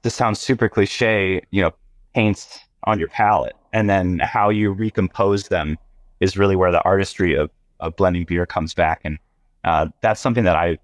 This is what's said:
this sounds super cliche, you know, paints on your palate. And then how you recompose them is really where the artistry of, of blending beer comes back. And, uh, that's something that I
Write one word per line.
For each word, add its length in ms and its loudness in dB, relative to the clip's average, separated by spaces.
this 120 -4
sounds 240 -2
super 300 -2
cliche, 800 0
you 100 0
know, 120 0
paints 440 -2
on 140 0
your 100 -4
palate. 460 0
And 180 0
then 300 0
how 280 0
you 240 0
recompose 760 -2
them 280 -2
is 160 0
really 200 2
where 160 4
the 100 4
artistry 520 0
of, 160 0
of 160 -8
blending 280 0
beer 220 -2
comes 280 -6
back. 300 0
And, 140 -6
uh, 240 0
that's 200 0
something 240 0
that 120 4
I 280 -2